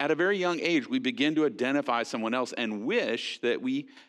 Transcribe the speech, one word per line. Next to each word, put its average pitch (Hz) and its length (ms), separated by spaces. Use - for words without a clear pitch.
at 147 100
a 156 40
very 185 220
young 175 220
age, 156 300
we 127 100
begin 131 360
to 156 100
identify 123 580
someone 113 300
else 127 180
and 110 340
wish 143 540
that 120 220
we 135 260